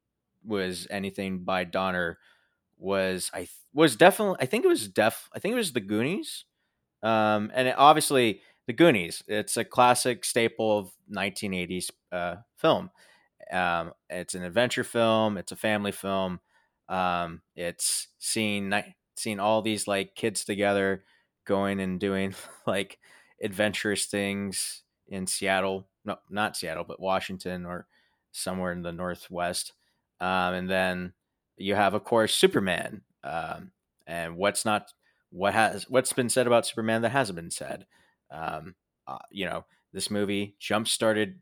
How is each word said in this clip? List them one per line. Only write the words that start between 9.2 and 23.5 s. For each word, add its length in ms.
it's 300
a 80
classic 600
staple 540
of 140
nineteen 460
eighties, 360
uh, 240
film. 340
Um, 420
it's 280
an 80
adventure 400
film. 520
It's 140
a 60
family 340
film. 480
Um, 540
it's 520
seeing 500
ni-, 260
seeing 240
all 220
these, 260
like, 260
kids 300
together 600
going 360
and 180
doing, 360
<laughs> 160
like, 340
adventurous 640